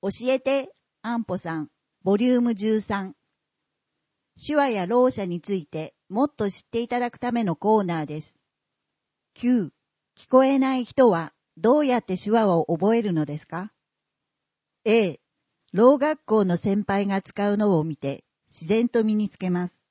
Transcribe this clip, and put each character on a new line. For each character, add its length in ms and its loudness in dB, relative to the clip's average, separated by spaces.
教 80 -4
え 160 0
て、 360 -2
安 220 -4
保 140 -6
さ 240 -8
ん、 100 -10
ボ 140 2
リ 100 2
ュ 100 4
ー 40 2
ム 120 0
十 280 0
三。 340 -8
手 200 -6
話 140 2
や 160 -2
ろ 220 2
う 40 2
者 140 -6
に 160 -6
つ 120 -6
い 120 -4
て 280 -10
も 160 0
っ 100 -8
と 140 -2
知 120 -10
っ 80 -20
て 120 -4
い 60 -6
た 120 -4
だ 120 -4
く 60 -20
た 140 -6
め 120 -2
の 120 -2
コ 240 2
ー 40 0
ナ 200 -4
ー 20 -6
で 160 -10
す。 140 -20
九、 380 0
聞 120 -20
こ 140 6
え 160 2
な 160 0
い 100 -4
人 240 4
は 240 -2
ど 220 4
う 60 2
や 140 2
っ 60 -10
て 160 -6
手 100 -4
話 160 4
を 180 2
覚 300 2
え 60 2
る 120 -2
の 120 0
で 120 -10
す 100 -14
か？ 240 -10
A、 340 2
ろ 240 6
う 20 -4
学 280 -2
校 200 2
の 120 0
先 260 -2
輩 220 -2
が 160 -2
使 300 -4
う 60 0
の 200 2
を 60 0
見 120 -6
て 280 -8
自 160 -14
然 240 0
と 140 0
身 120 0
に 140 -2
つ 80 -18
け 120 -4
ま 180 -2
す。 240 -16